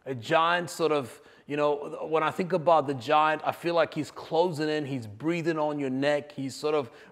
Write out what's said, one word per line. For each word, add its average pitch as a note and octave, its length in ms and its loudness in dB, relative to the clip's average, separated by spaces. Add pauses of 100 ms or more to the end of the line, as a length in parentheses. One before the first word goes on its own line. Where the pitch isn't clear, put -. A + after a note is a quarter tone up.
A C#3 80 -6
giant E3 540 2
sort D#3+ 220 0
of, C#3+ 300 -2 (260)
you C#3+ 100 -6
know, D3 520 -2
when D#3 160 2
I D3+ 80 2
think F3+ 200 -4
about D#3 360 4
the C#3+ 60 0
giant, D3+ 500 2
I C3+ 80 -2
feel E3+ 220 -4
like D#3+ 200 2
he's D3+ 160 -6
closing D#3+ 580 0
in, D3+ 160 -2
he's C3 220 -6
breathing D#3+ 500 -2
on D3+ 220 -2
your C3+ 120 -2
neck, C#3+ 420 0
he's C3+ 240 -8
sort D3+ 180 -2
of C#3 160 0 (220)